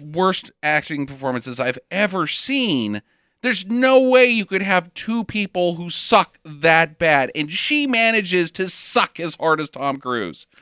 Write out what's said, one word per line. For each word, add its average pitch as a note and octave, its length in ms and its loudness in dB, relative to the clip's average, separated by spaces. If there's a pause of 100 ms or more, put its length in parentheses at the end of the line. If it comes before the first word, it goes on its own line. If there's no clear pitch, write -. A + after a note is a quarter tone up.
worst F3+ 480 -2 (120)
acting D3+ 440 -2
performances C3 540 -6
I've B2+ 180 -2 (140)
ever F#3 340 -2
seen." C#3+ 720 -2 (420)
There's G3 240 -2
no C4 340 4
way B3+ 260 6
you A3+ 200 0
could F#3+ 160 -2
have F#3 320 0
two A3+ 300 -4
people F3+ 520 -2
who F3 140 -10
suck - 540 2
that D#3+ 540 2
bad, D3 360 2
and D3+ 180 -4
she D4 340 -2
manages G#3+ 680 0
to F#3+ 160 -4
suck - 520 -2
as E3 160 -6
hard D#3 240 0
as D3 100 -8
Tom C#3 280 -4
Cruise. A#2 480 -6 (160)